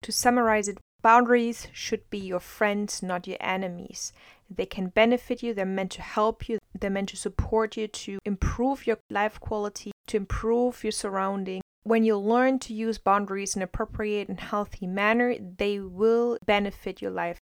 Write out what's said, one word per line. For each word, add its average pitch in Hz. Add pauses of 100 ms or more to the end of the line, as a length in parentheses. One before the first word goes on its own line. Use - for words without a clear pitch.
To -
summarize 226
it, 196 (240)
boundaries 233
should -
be 208
your 185
friends, 208
not 180
your 185
enemies. 185 (360)
They 190
can 190
benefit 240
you, 233
they're 196
meant 190
to -
help -
you, 220 (200)
they're 202
meant 196
to -
support 220
you, 214
to 196
improve 240
your 220 (120)
life 208
quality, 208 (160)
to -
improve 233
your 214
surrounding. 190 (220)
When 226
you 214
learn 247
to -
use 220
boundaries 196
in 196
an 185
appropriate 208
and 190
healthy 208
manner, 220
they 202
will 226
benefit 202
your 196
life. 175 (140)